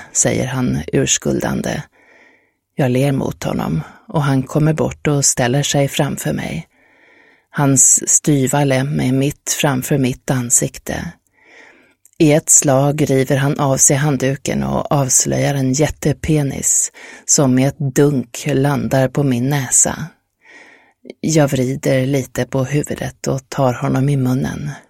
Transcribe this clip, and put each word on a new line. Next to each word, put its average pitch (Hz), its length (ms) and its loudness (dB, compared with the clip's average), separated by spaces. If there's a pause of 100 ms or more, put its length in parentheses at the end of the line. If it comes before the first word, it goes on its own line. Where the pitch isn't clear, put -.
(120)
säger 120 340 0
han 127 320 -2 (140)
urskuldande. 69 880 -2 (920)
Jag 135 160 0
ler 131 220 2
mot - 320 -4
honom, - 380 -2 (260)
och 156 140 -2
han 135 200 2
kommer 151 300 2
bort 131 340 -4
och 143 180 2
ställer 131 380 0
sig 139 260 0
framför 139 440 -2
mig. 151 360 -6 (800)
Hans - 580 2
styva 143 560 2
lem 139 360 0
är 127 120 0
mitt 135 480 -2
framför 139 380 0
mitt 127 320 -2
ansikte. 131 840 -4 (1040)
I 151 140 6
ett 160 180 2
slag 143 600 2
river 135 260 2
han 139 220 0
av 135 180 2
sig 143 200 2
handduken 135 680 -2
och 135 300 -4
avslöjar 139 640 0
en 131 180 0
jättepenis - 1200 -2 (320)
som 131 300 4
med 131 140 4
ett 135 260 -4
dunk 143 520 2
landar 135 640 0
på 139 140 -2
min 127 260 0
näsa. - 580 -2 (1120)
Jag 156 280 2
vrider 131 580 0
lite 135 380 -2
på 135 200 -2
huvudet 139 600 -4
och 135 220 -4
tar 131 240 0
honom 135 360 0
i 143 80 2
munnen. 127 540 -2 (200)